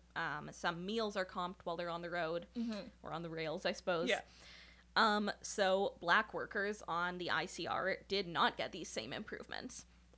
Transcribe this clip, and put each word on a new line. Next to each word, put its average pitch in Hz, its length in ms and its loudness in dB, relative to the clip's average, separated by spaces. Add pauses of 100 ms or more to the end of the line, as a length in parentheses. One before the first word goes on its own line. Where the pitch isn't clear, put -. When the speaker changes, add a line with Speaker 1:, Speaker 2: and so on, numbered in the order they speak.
(160)
Speaker 1:
Um, 151 360 -4
some 175 340 -2
meals 214 320 0
are 185 80 0
comped 185 300 -4 (100)
while 170 100 -2
they're 175 140 -2
on 170 140 -4
the 170 60 -6
road. 170 360 -2 (120)
Speaker 2:
Mm-hmm. 220 300 -4 (140)
Speaker 1:
Or - 100 -10
on 160 100 -4
the 170 80 -6
rails, 160 360 -4
I 175 80 2
suppose. 175 360 0
Speaker 2:
Yeah. 196 120 2 (760)
Speaker 1:
Um, 208 340 6 (120)
so, 190 580 4
black 190 340 6
workers 202 540 -2
on 175 300 0
the 175 140 -2
I 160 160 2
C - 200 -6
R 175 300 0 (100)
did 196 220 0
not 185 260 4
get 220 160 -2
these 180 160 -8
same - 240 -6
improvements. - 760 -8 (320)